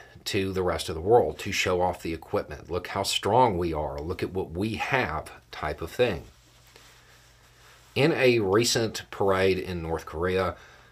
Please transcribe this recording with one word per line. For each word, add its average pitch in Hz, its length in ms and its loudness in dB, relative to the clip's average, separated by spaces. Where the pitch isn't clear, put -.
to 95 280 -2
the 92 120 0
rest 82 240 -2
of 85 80 -6
the 80 40 -6
world 90 400 4
to 101 120 -8
show 92 280 0
off 90 220 0
the 82 120 -4
equipment. 76 540 -6
"Look 87 200 -4
how 98 160 -2
strong 110 520 2
we 85 160 0
are. 73 280 -4
Look 85 200 -6
at 95 120 -4
what 87 180 -4
we 101 260 -2
have," 85 540 -2
type - 280 -6
of 82 120 -10
thing. 104 320 0
In 143 180 4
a 123 280 6
recent 107 680 2
parade 95 480 4
in 90 220 -6
North 80 240 -4
Korea, 92 500 -2